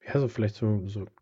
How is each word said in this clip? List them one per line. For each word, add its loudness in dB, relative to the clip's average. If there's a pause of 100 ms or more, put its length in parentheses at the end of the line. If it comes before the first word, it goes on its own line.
ja, 0
so 2
vielleicht 0
so, 0
so -6
ein -12 (100)